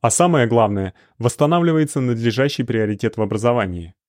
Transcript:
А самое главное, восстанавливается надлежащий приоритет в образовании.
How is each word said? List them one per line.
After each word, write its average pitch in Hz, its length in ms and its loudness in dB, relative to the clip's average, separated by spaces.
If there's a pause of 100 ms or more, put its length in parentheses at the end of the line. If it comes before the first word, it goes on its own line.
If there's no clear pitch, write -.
А 117 80 2
самое 165 360 2
главное, 104 480 0 (240)
восстанавливается 156 800 0
надлежащий 120 640 0
приоритет 110 540 -2
в 110 60 -2
образовании. 101 720 -2 (140)